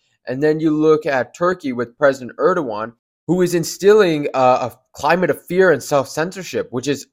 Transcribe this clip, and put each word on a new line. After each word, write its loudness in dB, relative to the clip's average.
And -6
then 2
you 2
look 2
at -2
Turkey -2
with -6
President -2
Erdogan, -2
who 0
is 0
instilling 2
a, -4
a 2
climate 0
of -10
fear 4
and 0
self-censorship, -4
which -6
is -4